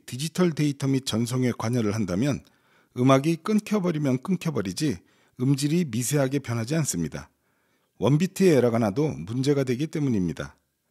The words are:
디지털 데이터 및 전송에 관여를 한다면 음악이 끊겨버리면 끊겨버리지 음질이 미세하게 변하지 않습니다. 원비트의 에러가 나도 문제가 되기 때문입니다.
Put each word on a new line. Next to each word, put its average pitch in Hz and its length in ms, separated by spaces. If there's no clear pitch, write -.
디지털 160 480
데이터 143 340
및 135 200
전송에 120 500
관여를 113 380
한다면 104 500
음악이 135 380
끊겨버리면 175 840
끊겨버리지 131 760
음질이 143 460
미세하게 131 540
변하지 117 360
않습니다. 82 540
원비트의 160 600
에러가 117 220
나도 117 300
문제가 127 560
되기 127 220
때문입니다. 98 720